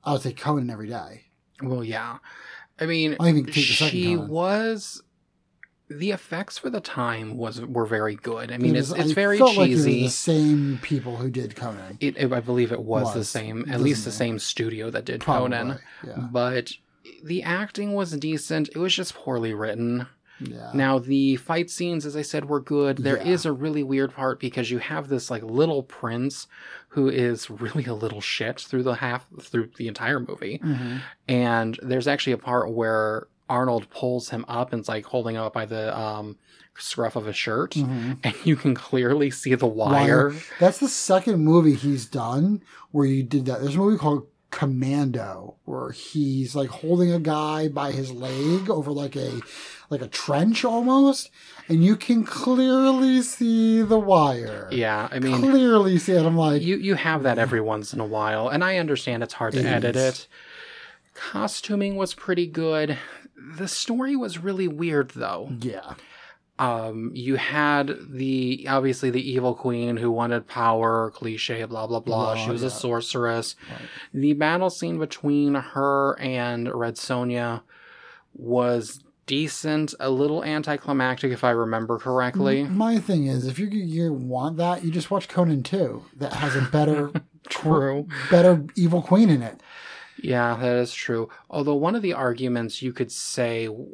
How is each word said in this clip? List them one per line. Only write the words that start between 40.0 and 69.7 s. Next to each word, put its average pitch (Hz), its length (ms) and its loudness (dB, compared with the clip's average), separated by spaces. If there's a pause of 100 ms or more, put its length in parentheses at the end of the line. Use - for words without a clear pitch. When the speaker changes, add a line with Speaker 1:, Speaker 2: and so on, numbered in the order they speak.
Speaker 1:
Wire. 143 60 -4 (260)
That's 180 200 6
the 277 80 2
second 190 500 2
movie 156 380 8
he's 135 280 -2
done 143 560 0 (300)
where 143 160 4
you 135 160 4
did 131 240 0
that. 127 160 -2
There's 139 140 0
a - 20 4
movie 202 180 6
called 147 300 0 (240)
Commando 131 1120 -2
where 127 280 -8
he's, 135 600 -2
like, 139 140 0
holding 175 420 2
a 170 100 2
guy 156 480 0
by 143 240 -4
his 131 200 -4
leg 139 560 -2
over, 151 220 0
like, 143 260 -4
a, 123 240 -4 (500)
like, 135 120 -2
a 117 60 -10
trench 175 560 0
almost, 262 680 4 (380)
and 165 160 6
you 202 100 8
can 226 300 2
clearly 262 960 4
see 226 600 4
the 220 160 4
wire. 139 720 4
Speaker 2:
Yeah, 110 400 0
I 131 80 -2
mean, 254 200 2
Speaker 1:
Clearly 240 580 6
see - 140 0
it. 170 120 6
I'm 165 120 4
like, 156 260 4
Speaker 2:
you, 180 140 0
you 190 180 0
have 160 280 0
that 123 160 2
every 117 220 2
once 107 320 -4
in 117 80 -6
a 110 60 -4
while, 107 420 0
and 147 160 0
I 190 140 0
understand 135 440 -2
it's 113 120 -8
hard 113 180 -4
to 127 80 0
Speaker 1:
It 123 60 0
Speaker 2:
edit 120 280 0
Speaker 1:
is. 131 260 0
Speaker 2:
it. - 80 -20 (840)
Costuming 202 840 -4
was 190 180 -2
pretty 175 340 -2
good. 156 500 -2 (380)
The 156 320 -10
story 262 480 -2
was 208 220 -4
really 190 280 -2
weird, 151 440 0
though. 120 500 -6
Speaker 1:
Yeah. 110 340 -8 (640)
Speaker 2:
Um, 113 560 -2
you 127 220 -2
had 147 580 0 (140)
the, 131 600 -2
obviously 131 420 2
the 131 200 -2
evil 123 240 0
queen 120 440 -2